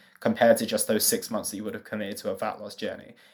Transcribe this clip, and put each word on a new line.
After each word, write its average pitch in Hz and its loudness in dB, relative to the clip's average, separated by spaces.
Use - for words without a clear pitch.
compared 113 6
to 113 -2
just 104 0
those 107 2
six - 0
months 104 -4
that 104 -8
you 104 -8
would 110 -6
have 104 -12
committed 104 -6
to - -6
a 95 -4
fat 107 -6
loss 104 -12
journey. - -10